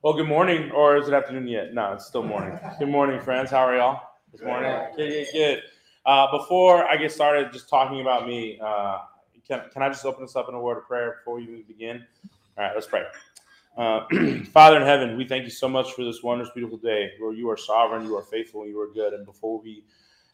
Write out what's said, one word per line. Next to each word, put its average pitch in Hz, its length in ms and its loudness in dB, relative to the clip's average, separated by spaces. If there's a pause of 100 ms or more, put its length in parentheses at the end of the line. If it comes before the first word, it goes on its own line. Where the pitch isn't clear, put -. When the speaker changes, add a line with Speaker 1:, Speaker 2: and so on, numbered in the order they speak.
Speaker 1:
Well, 151 80 4
good 156 140 -2
morning, 160 420 2
or 147 240 6
is 143 140 0
it 143 40 2
afternoon 131 360 -2
yet? 107 240 -6
No, 107 180 -2
it's 101 140 -12
still 117 180 -6
morning. 98 340 -8 (120)
Speaker 2:
<laughs> - 100 -16
Speaker 1:
Good 143 80 -2
morning, 139 320 0
friends. 131 320 -4
How 131 160 4
are 127 80 2
y'all 127 240 2 (320)
this - 100 -20
morning? 123 300 -4 (240)
Speaker 2:
Good. 151 140 -4
Speaker 1:
Good, 147 240 -6
good, - 0 -
good. 147 300 0 (420)
Uh, 135 260 6
before 175 580 4
I 151 60 4
get 147 160 -2
started 147 400 2
just 123 160 -20
talking 135 320 0
about 127 260 0
me, 113 380 -8
uh, 101 360 -4 (460)
can, 127 240 -8
can 135 120 -8
I 139 80 0
just 135 160 -8
open 131 180 -6
us 120 140 -18
up 123 100 -6
in 123 80 -12
a 120 60 -8
word 120 160 -4
of - 80 -16
prayer 120 340 -6
before 120 160 -10
we 120 80 -12
even 117 240 -18
begin? 113 380 -14 (520)
All 104 60 -6
right, 95 100 -4
let's 107 140 -6
pray. 95 160 -2 (720)
Uh, 113 320 -2
<clears throat> 151 340 0 (100)
Father 156 240 12
in 139 60 2
heaven, 131 340 2
we 127 100 -6
thank 131 160 -4
you 117 80 -14
so - 160 -6
much 131 240 -2
for 123 140 -8
this 117 180 -10
wondrous, 120 320 -4
beautiful 113 220 -10
day. 107 420 -4
Lord, 110 160 -8
you 117 140 -6
are 107 80 -4
sovereign, 113 480 0
you 110 100 -6
are 98 80 -6
faithful, 110 380 -10
and 104 100 -14
you 104 80 -10
are 104 80 -6
good. 104 240 -4
And 101 140 -12
before 110 340 -10
we 110 240 -20 (500)